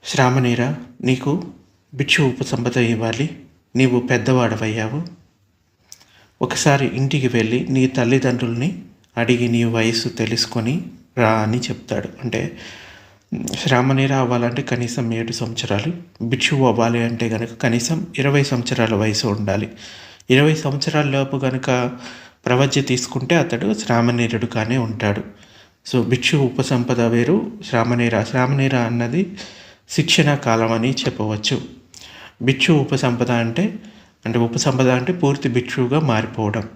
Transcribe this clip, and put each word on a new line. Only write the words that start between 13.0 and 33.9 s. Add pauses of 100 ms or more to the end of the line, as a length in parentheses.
శ్రామణీర
అవ్వాలంటే
కనీసం
ఏడు
సంవత్సరాలు, (300)
భిక్షువు
అవ్వాలి
అంటే
గనక
కనీసం (100)
ఇరవై
సంవత్సరాల
వయసు
ఉండాలి. (600)
ఇరవై
సంవత్సరాల
లోపు
గనక (540)
ప్రవజ్య
తీసుకుంటే
అతడు
శ్రామణీరుడు
కానే
ఉంటాడు. (560)
So,
భిక్షు
ఉపసంపద
వేరు, (180)
శ్రామణీర.
శ్రామణీర
అన్నది (520)
శిక్షణ
కాలం
అని
చెప్పవచ్చు. (800)
భిక్షు
ఉపసంపద
అంటే, (500)